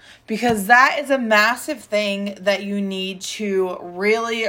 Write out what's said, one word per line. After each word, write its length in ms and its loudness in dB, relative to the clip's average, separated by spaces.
Because 400 0
that 340 6
is 120 -4
a 80 2
massive 640 2
thing 600 -2
that 220 0
you 180 -4
need 400 -4
to 580 -2
really 680 -2